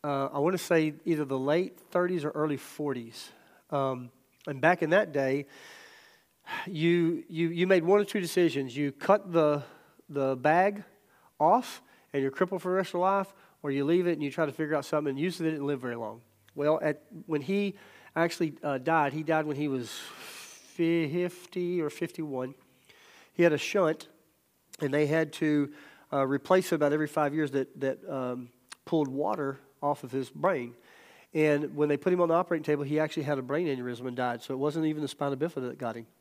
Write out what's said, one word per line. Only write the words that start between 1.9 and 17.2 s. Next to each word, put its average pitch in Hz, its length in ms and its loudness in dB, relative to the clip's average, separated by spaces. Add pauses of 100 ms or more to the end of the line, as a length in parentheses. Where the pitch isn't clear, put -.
thirties 180 340 0
or 147 60 -2
early 151 260 -2
forties. 123 720 -8 (400)
Um, 131 400 -2 (380)
and 139 120 -8
back 165 220 4
in 156 80 0
that 180 240 2
day, 139 320 0 (1200)
you, 170 640 2
you, 165 200 -2
you 170 180 0
made 185 160 6
one 202 180 6
or - 40 0
two 208 140 -2
decisions. 143 560 0
You 143 160 -2
cut 196 400 2
the, 151 300 2 (480)
the 135 280 -2
bag 180 460 2 (560)
off 202 440 2 (300)
and 139 100 0
you're 135 80 0
crippled 180 320 -2
for 185 60 -4
the 185 80 2
rest 185 120 -2
of - 60 -10
your 175 60 0
life, 190 300 2 (300)
or 147 80 -4
you 139 160 0
leave 175 220 4
it 175 60 2
and 151 100 -4
you 143 80 -4
try 156 160 0
to 139 40 -6
figure 151 240 -2
out 139 100 -2
something, 147 260 0
and 135 80 -6
usually 170 300 -2
they 156 40 -2
didn't 143 140 -4
live 139 140 -2
very 120 140 -6
long. 113 260 -10 (340)
Well, 147 260 2
at, 151 220 -2 (240)